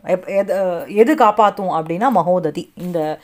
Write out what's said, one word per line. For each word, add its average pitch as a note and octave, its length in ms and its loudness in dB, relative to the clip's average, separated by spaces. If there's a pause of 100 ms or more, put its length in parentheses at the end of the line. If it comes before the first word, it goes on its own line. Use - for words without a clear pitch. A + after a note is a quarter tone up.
எப்-, F#3 240 -4
எது, F#3+ 600 -2
எது A3+ 280 4
காப்பாத்தும் G#3 560 2
அப்படின்னா E3 380 -2
மகோததி, F3 640 -2
இந்த E3 480 -6